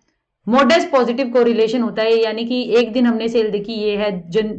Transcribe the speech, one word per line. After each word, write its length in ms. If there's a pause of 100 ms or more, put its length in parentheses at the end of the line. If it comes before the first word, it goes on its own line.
(480)
modest 440
positive 380
correlation 520
होता 200
है, 120 (100)
यानी 220
कि 160 (140)
एक 160
दिन 140
हमने 240
sale 220
देखी, 220
ये 240
है 320
जन-, 300